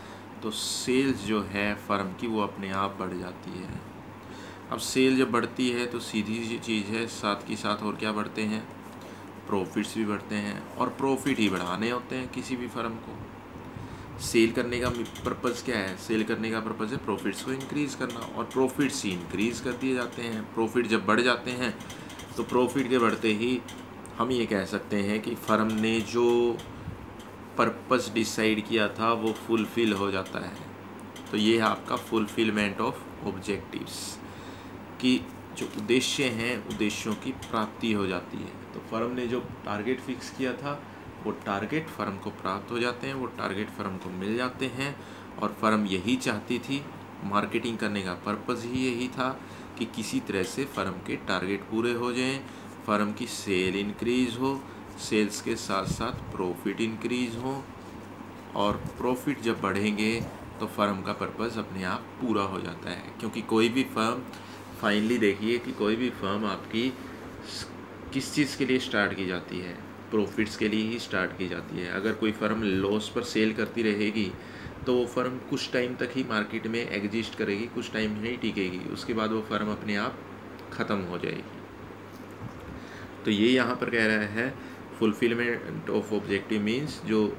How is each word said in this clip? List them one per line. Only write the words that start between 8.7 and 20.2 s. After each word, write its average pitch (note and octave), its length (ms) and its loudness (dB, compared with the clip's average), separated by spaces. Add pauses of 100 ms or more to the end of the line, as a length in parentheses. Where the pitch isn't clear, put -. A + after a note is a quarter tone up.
Profits G#2 520 0
भी A2+ 60 2
बढ़ते G#2 300 -2
हैं, G#2 400 -4
और B2 140 2
profit C3 500 2
ही G#2 100 6
बढ़ाने F#2 420 0
होते B2 260 -4
हैं B2+ 120 -4
किसी B2+ 280 -4
भी A#2+ 120 -4
firm A#2 220 -4
को। A2 280 -10 (1000)
Sale A2+ 340 6
करने A#2+ 280 0
का B2 120 2 (320)
purpose A#2+ 420 0
क्या A#2+ 120 2
है? F#2+ 180 0
Sale G#2+ 280 2
करने A2 260 0
का A2 100 0
purpose G#2+ 300 -2
है C3+ 60 -2
profits G2 460 -2
को C3 100 -4
increase C3+ 420 -2
करना, A#2+ 240 -4
और A2+ 260 -4
profits C3 600 4
ही G2+ 60 0
increase F#2+ 500 0
कर B2 120 -2
दिए C3 220 0
जाते A#2+ 280 -2